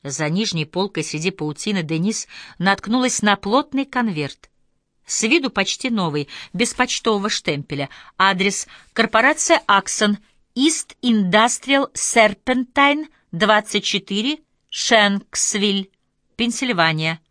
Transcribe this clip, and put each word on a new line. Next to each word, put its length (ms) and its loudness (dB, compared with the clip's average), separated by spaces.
За 260 -4
нижней 360 -2
полкой 380 -4
среди 280 -4
паутины 500 -4
Денис 460 -2
наткнулась 640 0
на 120 4
плотный 500 -2
конверт, 640 -6
с 160 -4
виду 260 -2
почти 400 -4
новый, 400 -4
без 220 -2
почтового 540 -2
штемпеля. 600 -4
Адрес: 480 2
корпорация 720 2
«Аксон», 540 2
East 460 0
Industrial 920 2
Serpentine, 1120 2
двадцать 520 0
четыре, 540 -2
Шенксвилл, 1160 0
Пенсильвания. 840 -2